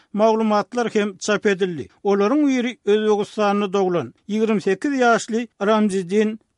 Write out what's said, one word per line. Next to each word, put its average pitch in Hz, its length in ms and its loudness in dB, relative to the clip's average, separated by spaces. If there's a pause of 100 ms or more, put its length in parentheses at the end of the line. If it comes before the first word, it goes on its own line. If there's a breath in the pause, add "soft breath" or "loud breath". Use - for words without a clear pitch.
(140 soft breath)
maglumatlar 220 840 0
hem 208 220 -2
çap - 280 -2
edildi. 180 420 -2 (160 soft breath)
Olaryň 208 440 2
biri 247 380 -2
Özbegistanyny 208 880 0
doglan, 175 400 -2 (160)
ýigirmi 214 320 0
sekiz 196 320 -2
ýaşly 233 540 0 (140)
Ramzidin 208 800 0 (180)